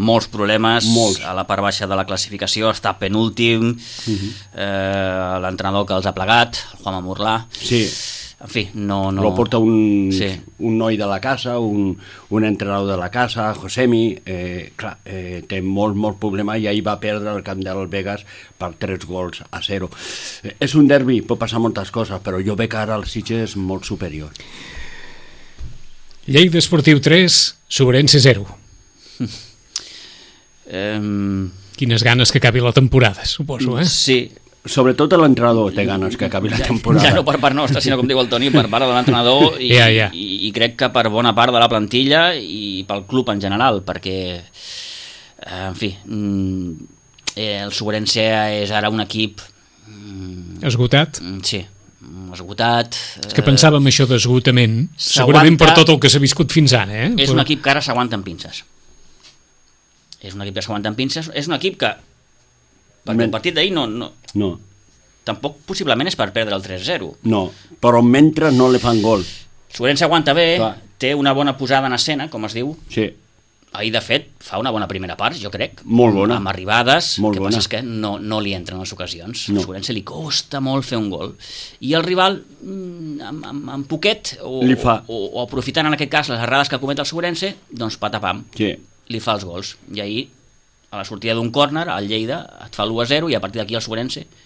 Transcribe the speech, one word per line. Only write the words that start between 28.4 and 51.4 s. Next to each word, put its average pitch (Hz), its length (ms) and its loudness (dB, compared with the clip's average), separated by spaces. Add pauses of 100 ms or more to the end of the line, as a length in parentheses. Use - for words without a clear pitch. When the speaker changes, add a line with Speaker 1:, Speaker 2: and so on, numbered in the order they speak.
Speaker 1:
<laughs> 131 60 -4 (1400)
Em, 101 840 -4 (260)
Speaker 3:
Quines 117 280 2
ganes 120 280 6
que - 60 2
acabi 123 240 4
la 120 100 2
temporada, 123 540 4
suposo, 127 540 -4
eh? 175 60 2
Speaker 1:
Sí. - 460 2 (320)
Speaker 2:
Sobretot 131 560 4
l'entrenador 117 560 4
té 104 80 0
ganes 95 320 -2
que - 140 -4
acabi 98 180 -2
la 107 140 0
Speaker 1:
Ja, - 80 -2
Speaker 2:
temporada. 127 400 4
Speaker 1:
ja 127 80 4
no 170 100 2
per 143 160 2
part 139 140 4
nostra, 135 260 0
sinó, 131 160 0
com 123 80 2
diu 131 140 2
el 123 100 0
Toni, 120 180 0
per 123 220 4
part 120 160 2
de 123 60 2
l'entrenador 127 640 4
Speaker 3:
<laughs> - 20 -8
Speaker 1:
i, 123 140 2
Speaker 3:
Ja, 120 180 8
ja. 110 140 4 (100)
Speaker 1:
i, 95 320 -4
i 104 80 -4
crec 117 240 0
que 131 140 2
per 117 180 2
bona 113 240 2
part 117 160 4
de 120 80 4
la 117 80 6
plantilla 127 720 2
i 98 500 -8
pel 101 220 -4
club 127 240 0
en 101 100 -2
general, 104 400 0
perquè, 92 320 -6 (240)
eh, - 1300 -16
en 92 80 -8
fi, 104 140 -4 (160)
mm, 95 640 -4 (640)
eh, 104 300 -4
el 101 100 -10
Sobrense 107 480 -2 (380)
és 101 100 -4
ara 107 180 0
un 107 140 -2
equip, 107 380 -4 (480)
mm, 92 760 -14
Speaker 3:
Esgotat? 139 560 2
Speaker 1:
mm, 92 240 -8